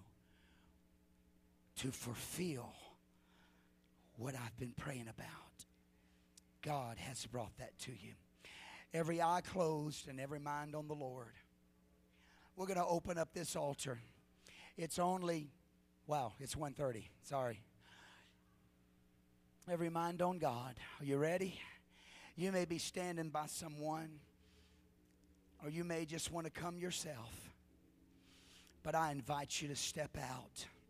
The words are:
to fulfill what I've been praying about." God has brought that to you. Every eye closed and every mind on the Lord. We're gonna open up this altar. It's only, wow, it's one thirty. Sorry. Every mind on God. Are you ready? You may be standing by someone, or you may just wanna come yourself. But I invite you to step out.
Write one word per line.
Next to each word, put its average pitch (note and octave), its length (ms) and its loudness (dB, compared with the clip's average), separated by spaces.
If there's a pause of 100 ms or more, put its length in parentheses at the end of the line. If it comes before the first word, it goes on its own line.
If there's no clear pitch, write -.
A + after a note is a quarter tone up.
(1800)
to C3 140 0
fulfill B2 800 -2 (1400)
what B2+ 200 -4
I've A#2+ 220 -8
been B2 160 -4
praying B2+ 340 -4
about." - 580 -12 (960)
God C3 360 0
has A#2+ 300 -6
brought A2 300 -4
that B2 220 -10
to - 120 -6
you. G2 240 -12 (800)
Every E3 280 4
eye E3+ 200 8
closed D#3 680 2
and C3 120 -6
every C#3+ 200 -4
mind D3 360 -2
on D3+ 120 -4
the D3+ 80 -2
Lord. B2+ 400 -6 (1200)
We're F#3 80 -4
gonna F#3 220 4
open F3 320 4
up - 160 0
this F3 200 -2
altar. C#3 440 0 (800)
It's E3 200 -2
only, F3 540 4 (560)
wow, C3+ 320 2
it's C3+ 160 -4
one D3 180 -2
thirty. A#2+ 340 0 (140)
Sorry. B2 400 0 (2000)
Every E3+ 220 2
mind E3+ 320 2
on F3+ 160 4
God. B2+ 340 2 (260)
Are D3 60 -4
you C#3 120 6
ready? F3 420 4 (760)
You F#3 160 4
may F3+ 140 6
be E3 140 0
standing F3 500 -2
by D3+ 160 0
someone, D#3 640 -2 (1500)
or D3 60 -2
you E3 140 0
may E3 220 0
just D#3 260 -2
wanna E3 180 -2
come F3 300 -4
yourself. D3+ 500 -4 (1500)
But D#3 140 2
I D#3+ 160 8
invite C#3+ 500 2
you D3+ 60 0
to C#3+ 80 -2
step - 420 0
out. B2+ 480 -6 (240)